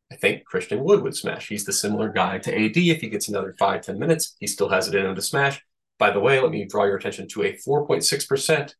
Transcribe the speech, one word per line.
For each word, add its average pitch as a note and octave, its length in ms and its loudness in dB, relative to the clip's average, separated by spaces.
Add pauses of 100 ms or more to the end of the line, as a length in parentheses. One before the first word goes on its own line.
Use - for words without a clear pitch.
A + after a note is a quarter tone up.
(100)
I - 40 -18
think - 320 0
Christian - 360 -4
Wood G3+ 200 6
would - 120 -4
smash. - 340 -6
He's G#2 180 -8
the - 80 -6
similar G#3 340 0
guy F#2 300 -2
to G2 200 -4
A G#2+ 120 2
D. E3+ 200 4
If D#3+ 120 0
he G#2+ 80 -6
gets G#2 180 -4
another G2 300 -4
five, F#2 240 0
ten - 160 -8
minutes, D#3+ 400 0
he G#2 80 -10
still G2 240 -2
has F#2 180 2
it G2 60 0
in G2 100 2
him F#2+ 100 -2
to F#2 60 -8
smash. C#3 420 -2 (360)
By G2+ 140 4
the G2+ 60 0
way, C3 220 6
let B2 100 4
me G#2 140 -4
draw G#2 200 0
your G2 120 2
attention G2 320 -8
to G#2 140 -6
a G2+ 140 0
four D3 300 0
point D3+ 180 0
six - 200 0
percent C#3 560 0